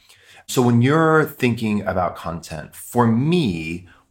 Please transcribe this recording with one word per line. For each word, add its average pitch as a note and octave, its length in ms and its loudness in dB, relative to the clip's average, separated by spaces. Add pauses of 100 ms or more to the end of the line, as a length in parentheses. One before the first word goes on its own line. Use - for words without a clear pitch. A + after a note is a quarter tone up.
(460)
So - 160 0
when A#2+ 200 4
you're D#3 420 4
thinking A#2 640 -2
about F2+ 300 -2
content, E2 580 -12
for - 320 0
me, A2+ 800 0 (240)